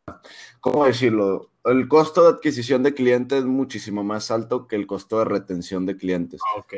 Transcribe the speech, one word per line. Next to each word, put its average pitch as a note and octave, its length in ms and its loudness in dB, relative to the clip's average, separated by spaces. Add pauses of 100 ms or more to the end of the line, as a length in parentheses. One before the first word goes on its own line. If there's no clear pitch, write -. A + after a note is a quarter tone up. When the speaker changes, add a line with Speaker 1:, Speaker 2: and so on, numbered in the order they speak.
(600)
Speaker 1:
¿Cómo - 260 0
decirlo? A2 640 0 (140)
El B2 240 2
costo D#3 340 4
de E3+ 140 8
adquisición B2+ 460 -2
de C#3 120 2
clientes B2 460 2
es C3 40 -4
muchísimo B2 580 -4
más G#2+ 280 -6
alto A#2 360 -4
que A2 100 -6
el G2+ 100 -4
costo G2+ 340 -4
de A2 40 2
retención F#2 640 -4
de F#2+ 100 -4
clientes. F2+ 480 -4
Speaker 2:
Ah, C6 140 -4
ok. - 200 -16